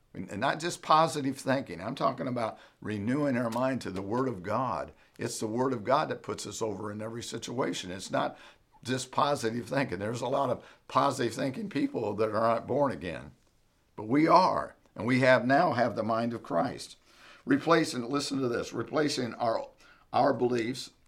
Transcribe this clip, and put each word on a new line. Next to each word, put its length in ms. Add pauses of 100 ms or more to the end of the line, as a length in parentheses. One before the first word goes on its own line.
(140)
And 240
not 220
just 220
positive 540
thinking. 460
I'm 140
talking 320
about 300 (220)
renewing 560
our 140
mind 300
to 100
the 100
Word 280
of 160
God. 480 (260)
It's 220
the 80
Word 240
of 100
God 280
that 120
puts 240
us 160
over 300
in 100
every 220
situation. 640
It's 220
not 260 (460)
just 260
positive 560
thinking. 320
There's 220
a 80
lot 220
of 120 (240)
positive 480
thinking 340
people 460
that 140
are 260
not 140
born 240
again. 400 (640)
But 100
we 220
are. 460 (220)
And 100
we 140
have 260
now 260
have 220
the 80
mind 300
of 100
Christ. 540 (480)
Replacing, 640
listen 320
to 80
this, 240
replacing 600
our, 320 (460)
our 200
beliefs 580 (180)